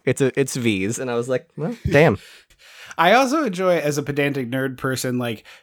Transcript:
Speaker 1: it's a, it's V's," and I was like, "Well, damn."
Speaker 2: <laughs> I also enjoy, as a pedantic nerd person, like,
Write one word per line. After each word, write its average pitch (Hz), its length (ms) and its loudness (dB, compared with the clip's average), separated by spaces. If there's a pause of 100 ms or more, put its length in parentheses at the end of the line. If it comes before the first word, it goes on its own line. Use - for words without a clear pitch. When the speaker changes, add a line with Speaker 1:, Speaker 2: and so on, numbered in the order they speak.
Speaker 1:
it's 127 160 0
a, 131 180 2
it's 139 160 -2
V's," 110 440 0
and 127 120 -6
I 117 40 -4
was 117 120 -4
like, 127 300 -4
"Well, 127 180 -6 (160)
damn." 143 320 6
Speaker 2:
<laughs> - 40 -20 (720)
I 170 140 6
also 269 300 2
enjoy, 185 340 0
as 147 220 -2
a 139 40 -2
pedantic 139 460 -2
nerd 131 280 -4
person, 127 420 -4
like, 120 240 -6 (200)